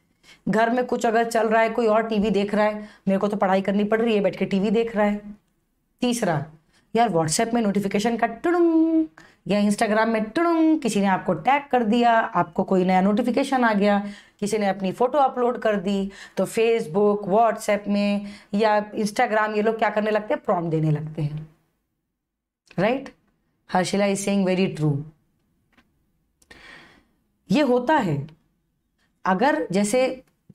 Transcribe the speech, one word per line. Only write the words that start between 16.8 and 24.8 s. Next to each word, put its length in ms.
WhatsApp 580
में 380
या 380
Instagram, 640
ये 60
लोग 160
क्या 120
करने 220
लगते 220
हैं? 100
प्रॉम्प्ट 280
देने 200
लगते 300
हैं, 340
राइट? 360
हर्षिला 340
is 140
saying 360
very 240
true। 180